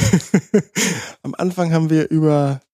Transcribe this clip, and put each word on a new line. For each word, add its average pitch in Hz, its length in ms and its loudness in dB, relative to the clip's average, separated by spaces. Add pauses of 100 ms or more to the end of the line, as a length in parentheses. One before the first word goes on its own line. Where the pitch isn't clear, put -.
(600)
<laughs> - 640 -6
am 135 120 -10
Anfang 180 380 -2
haben 160 160 2
wir 156 200 2
über, 147 520 0 (120)